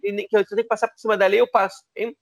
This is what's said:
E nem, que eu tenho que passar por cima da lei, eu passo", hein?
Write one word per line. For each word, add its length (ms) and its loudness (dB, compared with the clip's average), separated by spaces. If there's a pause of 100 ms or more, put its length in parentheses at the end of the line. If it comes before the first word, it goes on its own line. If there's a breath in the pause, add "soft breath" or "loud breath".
E 100 -4
nem, 160 -8
que 80 0
eu 80 2
tenho 180 -4
que 60 -14
passar 200 -2
por 100 -20
cima 180 -2
da 100 4
lei, 140 2
eu 100 2
passo", 320 0 (140)
hein? 240 -8